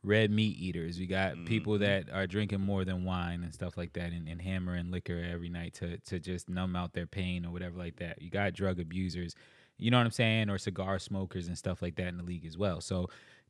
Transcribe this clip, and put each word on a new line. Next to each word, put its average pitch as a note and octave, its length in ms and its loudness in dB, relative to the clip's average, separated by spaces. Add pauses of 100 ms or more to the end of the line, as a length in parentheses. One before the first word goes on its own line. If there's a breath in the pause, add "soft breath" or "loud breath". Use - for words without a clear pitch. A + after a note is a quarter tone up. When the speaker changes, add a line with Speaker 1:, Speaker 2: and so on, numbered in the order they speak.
Speaker 1:
red G#2 280 8
meat G#2+ 260 4
eaters. E2+ 420 -4
We F#2 80 -2
got F#2 380 0
people G#2+ 280 2
Speaker 2:
Mm-hmm. G2+ 100 4
Speaker 1:
that G2 280 4
are F#2+ 160 0
drinking G2 340 0
more G2 240 2
than F#2 180 0
wine F2 400 0
and D#2+ 100 -6
stuff - 240 -6
like F2 160 -4
that F2 180 -4
and, E2+ 160 -6
and E2+ 140 -6
hammering F2+ 500 -2
liquor F2 400 -2
every F2 180 -6
night E2+ 260 -6
to, E2+ 240 -4
to F#2 200 -4
just F2+ 300 -4
numb F2+ 260 0
out F2+ 180 -2
their F2 120 -2
pain F2+ 400 -2
or F2 60 -6
whatever F2 260 -6
like E2+ 200 -8
that. E2+ 240 -8
You E2+ 80 -12
got G2 240 2
drug F#2 260 0
abusers. F2 560 -2 (420 soft breath)
You A#2 140 2
know B2 60 8
what A#2+ 80 6
I'm A2+ 60 2
saying? A2 380 4
Or G2 80 0
cigar F#2+ 420 -2
smokers F#2 480 -4
and F2 100 -4
stuff F#2 240 -2
like F2 140 -2
that F2+ 120 -2
in F2 100 -6
the F2+ 60 -6
league E2+ 220 -6
as D#2+ 120 -10
well. F2+ 240 2
So F2+ 280 0 (400 loud breath)